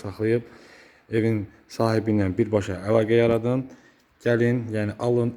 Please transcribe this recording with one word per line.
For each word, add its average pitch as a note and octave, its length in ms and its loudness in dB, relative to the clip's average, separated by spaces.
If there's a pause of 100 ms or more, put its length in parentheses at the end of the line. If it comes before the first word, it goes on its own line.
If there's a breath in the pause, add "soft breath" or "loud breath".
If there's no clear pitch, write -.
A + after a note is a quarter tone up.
saxlayıb A2 540 -4 (520 loud breath)
evin A2 300 0 (260 loud breath)
sahibi A2 480 0
ilə G2+ 140 2 (100)
birbaşa G2+ 480 -2
əlaqə A2 320 2
yaradın. A#2 460 2 (580 loud breath)
Gəlin, A#2+ 380 2 (100)
yəni G#2+ 320 -4
alın, A#2+ 360 0